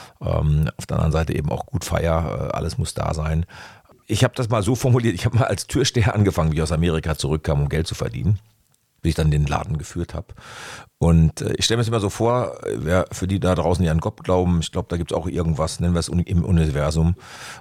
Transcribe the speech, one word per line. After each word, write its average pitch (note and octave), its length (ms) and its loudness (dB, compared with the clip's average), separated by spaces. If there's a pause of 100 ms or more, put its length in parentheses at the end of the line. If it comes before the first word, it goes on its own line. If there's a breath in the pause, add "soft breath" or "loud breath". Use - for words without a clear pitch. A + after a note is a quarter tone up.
(220 loud breath)
Ähm, D2+ 560 2
auf - 80 -12
der - 120 -2
anderen D#2+ 140 2
Seite D#2+ 240 0
eben D2+ 140 -2
auch - 160 -4
gut - 200 -6
feier. D#2+ 680 -2
Äh, - 40 -4
alles - 220 -4
muss - 160 -4
da D#2 220 -4
sein. D#2+ 320 -2 (580 loud breath)
Ich G#2+ 180 0
habe B2 120 0
das A#2+ 140 -4
mal A2 120 0
so G#2+ 140 0
formuliert, A#2 400 2
ich F#2+ 100 -6
habe A2+ 120 0
mal A2+ 80 4
als - 200 -4
Türsteher - 480 0
angefangen, F2 380 2
wie D2 60 -2
ich D#2+ 40 0
aus D#2 100 -2
Amerika D#2+ 440 0
zurückkam, C#2+ 480 0
um D2 60 0
Geld D#2 180 -2
zu - 80 -8
verdienen, A#1 420 -2 (640)
bis E2 100 0
ich D2+ 40 0
dann D#2 160 2
den D2 160 2
Laden - 320 -4
geführt - 340 -8
habe. D#2+ 140 -10 (720 loud breath)
Und, E2 420 6
äh, - 160 -2
ich - 80 -2
stelle A2+ 120 2
mir A#2+ 40 0
das A2 60 0
immer A2+ 120 0
so G2 120 0
vor, A#2 520 0
äh, G1+ 140 -4
wer, E2+ 340 2
für - 160 -4
die F#2+ 120 0
da F2+ 160 2
draußen, D#2+ 260 2
die E2+ 80 4
an D#2+ 120 2
Gott - 220 -6
glauben, F2+ 360 2
ich D#2 120 -4
glaube, - 180 -4
da F2+ 80 -2
gibt's E2 160 -4
auch D#2+ 120 -2
irgendwas, D#2+ 540 -2
nennen F2 160 2
wir E2+ 40 2
es E2 100 -4
uni-, F2 120 0
im F2 240 0
Universum. D#2+ 680 2 (460 loud breath)